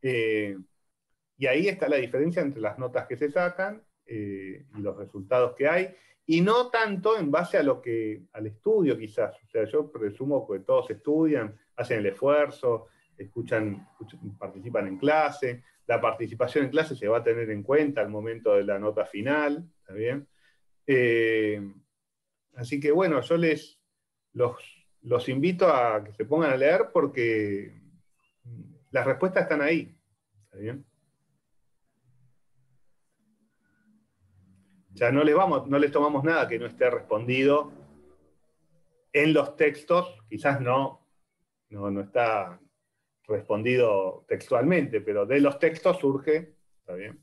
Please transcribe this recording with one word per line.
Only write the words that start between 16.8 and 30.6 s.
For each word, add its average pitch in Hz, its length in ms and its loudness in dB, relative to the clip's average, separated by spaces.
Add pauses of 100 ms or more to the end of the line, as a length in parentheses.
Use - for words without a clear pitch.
se 101 140 -6
va 113 100 4
a 117 60 -4
tener 117 260 0
en 104 120 -6
cuenta 139 380 2
al 107 80 -2
momento 110 460 -2
de 101 100 4
la 101 140 -2
nota 107 280 -2
final, 147 640 -2 (120)
¿está - 120 -20
bien? 120 360 -6 (580)
Eh, 113 840 2 (840)
así 123 240 -6
que 147 140 0
bueno, 160 280 4
yo 165 160 0
les, 160 440 0 (520)
los, 120 240 0 (460)
los 123 260 -2
invito 175 400 2
a 117 360 2
que 104 80 -18
se 110 120 -6
pongan 151 280 2
a 131 40 2
leer 143 360 4
porque 107 880 -2 (1120)
las 127 140 0
respuestas 185 400 0
están 156 180 0
ahí, 156 340 -2 (480)
¿está - 140 -20
bien? 120 260 -10 (4000)